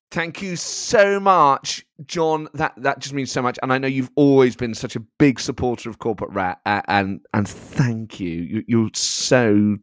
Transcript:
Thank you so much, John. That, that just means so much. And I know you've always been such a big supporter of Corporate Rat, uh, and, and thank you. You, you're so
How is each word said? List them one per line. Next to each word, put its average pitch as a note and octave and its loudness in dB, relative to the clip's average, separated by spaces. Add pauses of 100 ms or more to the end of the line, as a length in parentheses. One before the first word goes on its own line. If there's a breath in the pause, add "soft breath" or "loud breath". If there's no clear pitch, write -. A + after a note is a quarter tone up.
(100)
Thank E3 -8
you F#3 -8
so G3+ 2
much, F3 2 (220)
John. D#3 -2
That, D3+ -4
that C3+ -4
just C#3 -12
means C3+ -6
so C#3+ -4
much. B2 -2
And C3 -2
I C3 2
know C3+ -4
you've C3 -4
always C3+ 6
been A#2 -6
such - -10
a A#2+ -8 (180)
big C#3 4
supporter A#2+ -4
of G#2+ -14
Corporate G#2+ -4
Rat, F#2 -4
uh, G2+ 0
and, G2 0 (120)
and G#2+ -2
thank A2+ -6
you. F2+ -4 (140)
You, E2+ -6
you're A2+ 2
so G#2 2